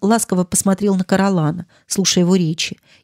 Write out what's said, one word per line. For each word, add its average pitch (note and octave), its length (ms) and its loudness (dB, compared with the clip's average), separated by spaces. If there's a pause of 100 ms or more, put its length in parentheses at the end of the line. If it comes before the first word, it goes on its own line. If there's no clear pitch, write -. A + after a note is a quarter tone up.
ласково G3 420 0
посмотрел G3 520 0
на F#3 80 0
Каролана, F3+ 640 0 (200)
слушая F3+ 360 0
его F3+ 120 4
речи, D#3+ 420 -2 (260)